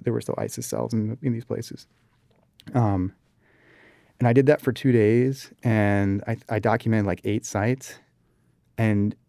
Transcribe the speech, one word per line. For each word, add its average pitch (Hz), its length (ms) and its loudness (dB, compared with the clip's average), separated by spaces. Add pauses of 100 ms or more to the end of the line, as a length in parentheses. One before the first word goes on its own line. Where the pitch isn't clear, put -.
there 120 100 -2
were 117 80 -2
still - 160 -6
isis - 300 -8
cells - 260 -6
in, 110 300 -4
in 127 100 -2
these 113 100 -8
places. - 440 -10 (880)
Um, 101 380 0 (1080)
and 123 80 2
I 117 60 4
did 135 120 6
that 147 160 4
for 131 100 0
two 127 200 0
days, 120 600 2 (120)
and 101 640 2
I, 113 100 -4 (120)
I 110 100 -2
documented, 110 480 0
like, 90 160 -4
eight 104 220 -4
sites, 117 500 -4 (800)
and 107 380 0 (140)